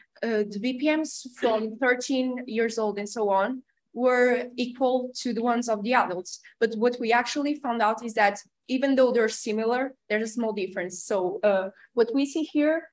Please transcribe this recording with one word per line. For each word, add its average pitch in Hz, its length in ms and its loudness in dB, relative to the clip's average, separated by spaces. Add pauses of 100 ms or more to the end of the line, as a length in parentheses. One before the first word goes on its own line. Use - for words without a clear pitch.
(220)
uh, 220 260 0
the 208 120 -8
B 254 180 -2
P 302 160 2
Ms 311 320 -4 (140)
from 220 380 0
thirteen 254 680 0
years 226 320 -2
old 208 200 -2
and 208 100 -6
so 208 220 -2
on 214 320 0 (300)
were 247 540 2 (100)
equal 247 600 0
to 247 160 -4
the 226 100 -2
ones 240 260 0
of 214 140 0
the 240 120 0
adults. 185 440 0 (220)
But 226 140 2
what 240 260 2
we 226 120 2
actually 277 440 0
found 233 260 -2
out 220 220 0
is 226 100 -6
that 202 240 2 (300)
even 262 260 2
though 254 160 6
they're 220 200 4
similar, 233 640 -2 (140)
there's 220 220 0
a - 20 -6
small 226 200 -2
difference. 190 500 -6
So, 185 400 -2
uh, 196 280 2 (240)
what 233 200 2
we 277 100 2
see 320 200 -2
here, 311 480 0